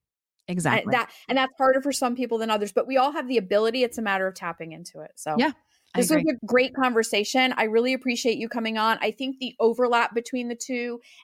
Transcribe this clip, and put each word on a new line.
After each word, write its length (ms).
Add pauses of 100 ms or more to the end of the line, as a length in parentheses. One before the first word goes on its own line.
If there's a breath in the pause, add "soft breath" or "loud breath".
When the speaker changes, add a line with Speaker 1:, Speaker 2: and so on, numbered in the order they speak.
(720)
Speaker 1:
and 100
Speaker 2:
Exactly. 120
Speaker 1:
that, 180 (180 loud breath)
and 80
that's 200
harder 240
for 120
some 220
people 240
than 120
others, 220
but 140
we 100
all 160
have 140
the 100
ability. 460
It's 140
a 60
matter 240
of 80
tapping 380
into 280
it. 140
So 200
Speaker 2:
Yeah, 160 (420)
I 80
Speaker 1:
this 100
was 100
Speaker 2:
agree. 80
Speaker 1:
a 180
great 280
conversation. 840
I 80
really 280
appreciate 440
you 120
coming 280
on. 240
I 100
think 280
the 200
overlap 560
between 340
the 60
two 460 (220 loud breath)